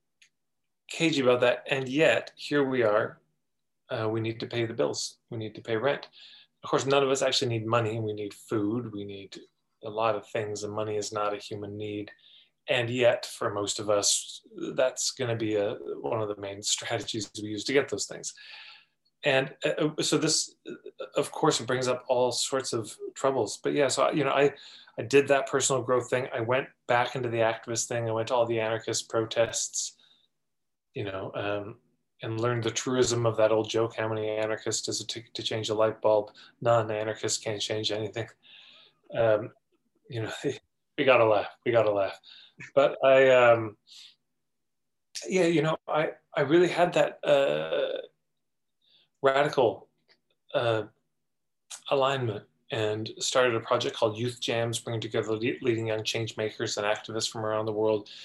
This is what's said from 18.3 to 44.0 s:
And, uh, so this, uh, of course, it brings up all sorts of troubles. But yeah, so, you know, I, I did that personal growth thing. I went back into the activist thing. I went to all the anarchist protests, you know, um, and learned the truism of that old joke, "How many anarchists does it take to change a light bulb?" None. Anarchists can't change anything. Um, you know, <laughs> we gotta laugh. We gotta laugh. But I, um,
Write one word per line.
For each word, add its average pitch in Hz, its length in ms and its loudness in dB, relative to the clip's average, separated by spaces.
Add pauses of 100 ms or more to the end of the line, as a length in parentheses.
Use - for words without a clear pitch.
And, 135 300 0 (100)
uh, 151 260 0 (120)
so 151 160 2
this, - 360 0 (140)
uh, - 360 -14 (120)
of 143 160 -2
course, - 280 2
it 113 60 -8
brings 127 220 -2
up - 200 -2
all 123 240 2
sorts - 400 -4
of 113 220 -4 (200)
troubles. 131 480 0
But 143 100 -2
yeah, 143 160 2
so, 135 220 2
you 147 140 2
know, 135 80 0
I, 143 200 4 (460)
I 127 40 -6
did 135 260 4
that 135 200 4
personal 131 340 0
growth 123 280 0
thing. 127 240 0
I 123 60 -4
went 127 260 0 (220)
back 123 280 2
into 123 120 -4
the 117 100 -2
activist 113 480 0
thing. 117 220 -2
I 110 40 0
went 110 160 -2
to 131 60 0
all 117 120 4
the 117 140 0
anarchist 110 480 -2
protests, - 840 -2 (1000)
you 113 100 -8
know, 98 300 -8
um, 104 420 -6 (460)
and 113 180 -4
learned 120 240 0
the 113 60 0
truism 120 560 2
of 110 100 2
that 110 160 4
old 110 180 2
joke, 113 260 0
"How 110 120 -2
many 107 200 -2
anarchists 110 580 -2
does 110 140 -4
it 104 80 -12
take - 260 -12
to 113 80 -8
change 110 280 -4
a 107 40 -2
light 110 280 0
bulb?" 107 300 2 (280)
None. 117 300 2
Anarchists 107 520 -4
can't 104 200 -6
change 107 300 -2
anything. 110 340 -6 (920)
Um, 113 340 2 (600)
you 117 120 -6
know, 104 100 -6 (120)
<laughs> - 540 -8
we 143 60 0
gotta 123 200 6
laugh. 104 260 2 (140)
We 120 80 0
gotta 107 200 4
laugh. 98 260 -2 (560)
But 143 300 4
I, 135 260 8
um, 117 460 6 (1500)